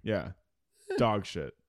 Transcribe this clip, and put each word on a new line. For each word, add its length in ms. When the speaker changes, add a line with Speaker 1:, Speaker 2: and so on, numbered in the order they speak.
Speaker 1:
Yeah. 280
Speaker 2:
Eh. 80
Speaker 1:
Dog 280
shit. 280